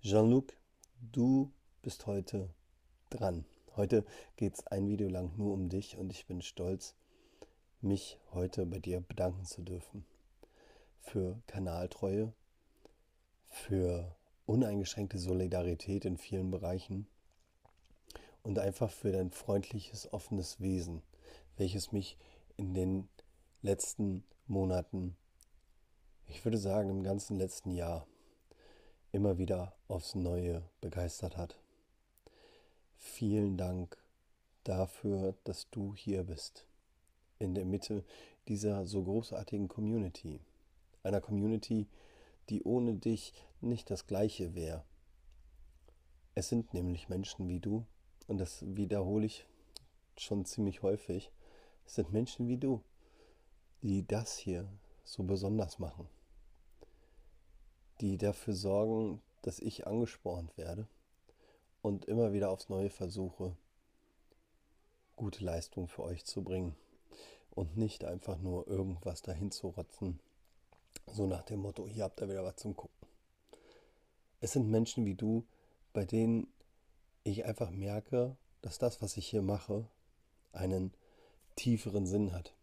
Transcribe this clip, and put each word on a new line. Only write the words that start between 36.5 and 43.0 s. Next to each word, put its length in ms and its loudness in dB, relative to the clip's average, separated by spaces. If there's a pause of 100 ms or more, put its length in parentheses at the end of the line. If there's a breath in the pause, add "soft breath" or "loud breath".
in 160 0
der 100 0
Mitte 400 -2 (440 loud breath)
dieser 380 2
so 160 0
großartigen 640 -2
Community. 760 -2 (600)
Einer 200 2
Community, 680 2 (600 loud breath)
die 140 0
ohne 320 4
dich 360 0 (300 loud breath)